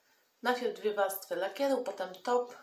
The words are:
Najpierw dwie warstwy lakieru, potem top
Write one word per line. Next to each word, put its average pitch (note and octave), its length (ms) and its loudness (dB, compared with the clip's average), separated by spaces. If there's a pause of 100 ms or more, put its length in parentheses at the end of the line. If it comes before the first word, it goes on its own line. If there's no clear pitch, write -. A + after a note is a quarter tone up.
(420)
Najpierw A#3+ 360 0
dwie G#3 160 0
warstwy F#3+ 420 0
lakieru, B3 460 0
potem F#3 320 -6
top B3 480 0